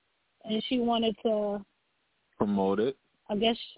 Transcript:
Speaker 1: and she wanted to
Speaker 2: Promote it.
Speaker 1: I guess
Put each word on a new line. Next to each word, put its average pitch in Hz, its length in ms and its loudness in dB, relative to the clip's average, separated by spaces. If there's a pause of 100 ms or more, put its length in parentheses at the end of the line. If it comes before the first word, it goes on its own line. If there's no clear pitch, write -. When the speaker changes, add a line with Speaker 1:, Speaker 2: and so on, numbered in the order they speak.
(440)
Speaker 1:
and 220 200 -2
she 254 140 -2
wanted 226 460 0
to 208 400 0 (760)
Speaker 2:
Promote 98 420 2
it. 135 160 0 (320)
Speaker 1:
I 214 80 -4
guess 226 220 0 (180)